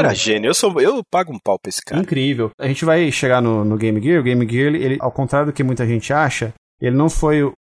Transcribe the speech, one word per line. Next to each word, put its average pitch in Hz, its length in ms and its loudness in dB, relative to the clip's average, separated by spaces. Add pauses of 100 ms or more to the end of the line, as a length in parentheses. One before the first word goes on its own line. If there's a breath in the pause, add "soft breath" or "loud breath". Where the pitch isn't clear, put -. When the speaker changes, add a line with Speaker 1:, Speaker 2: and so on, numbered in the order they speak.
Speaker 1:
não. - 40 2
Speaker 2:
era 110 100 2
gênio. 110 340 -2
Eu 165 40 2
sou... 180 280 0
Eu 226 280 2
pago 180 240 -2
um 104 60 -12
pau 95 200 -2
pra - 100 -10
esse - 140 -8
cara. - 180 -4
Speaker 1:
Incrível. 135 580 -2
A 135 80 -4
gente 135 180 -2
vai 160 260 4
chegar 127 300 2
no... 110 240 2
no 107 120 0
Game 107 240 0
Gear. 160 180 2
O 131 40 -2
Game 123 260 0
Gear, 135 260 0
ele, 135 240 -2
ao 127 120 -4
contrário 143 360 0
do 147 60 -4
que 143 100 -2
muita 127 240 -2
gente 117 260 -2
acha, 139 400 -2 (280)
ele 123 140 0
não 151 140 4
foi 151 340 2
o, 139 180 -2